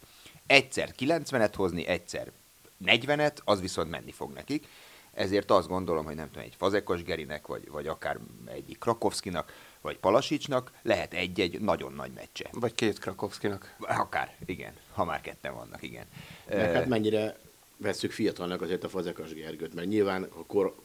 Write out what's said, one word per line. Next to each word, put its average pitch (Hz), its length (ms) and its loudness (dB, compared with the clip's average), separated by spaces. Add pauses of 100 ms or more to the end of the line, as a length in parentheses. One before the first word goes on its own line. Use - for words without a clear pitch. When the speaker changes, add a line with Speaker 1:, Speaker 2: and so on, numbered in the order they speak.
(460)
Speaker 1:
Egyszer 135 460 6
kilencvenet 135 640 2
hozni, 87 320 0
egyszer - 440 -2 (460)
negyvenet, 131 680 4
az 101 160 4
viszont 90 280 -2
menni 67 220 -8
fog 69 220 -10
nekik. 135 340 -6 (460)
Ezért 101 380 2
azt 92 160 8
gondolom, 87 380 0
hogy 78 100 -6
nem 78 120 -8
tudom, 65 160 -10
egy 57 140 -14
Fazekas 95 460 2
Gerinek, 78 440 -6
vagy, 58 220 -8
vagy 73 180 -6
akár - 320 -4 (260)
egyik 69 340 -12
Krakowskinak, 98 720 -2 (280)
vagy 76 160 -6
Palasicsnak 131 720 2 (100)
lehet 87 320 0
egy-egy 90 480 0
nagyon 80 320 0
nagy 65 220 -8
meccse. - 360 -12
Speaker 2:
Vagy 113 240 -2
két 104 240 0
Krakowskinak. 101 800 -6
Speaker 1:
Akár, - 560 -2 (100)
igen. 64 280 -8 (200)
Ha 98 120 0
már 76 160 -2
ketten 67 340 -10
vannak, 58 280 -14
igen. 58 220 -10 (420)
Speaker 3:
Meg 92 220 2
Speaker 1:
Ö, 85 40 2
Speaker 3:
hát 127 120 4
mennyire 107 520 2 (400)
vesszük 101 340 -2
fiatalnak 90 500 0
azért 90 220 -2
a 87 60 -4
Fazekas 85 440 -4
Gergőt, 80 400 -8
mert 85 140 -4
nyilván, 98 440 2
ha 82 160 -12
kor-, 95 380 2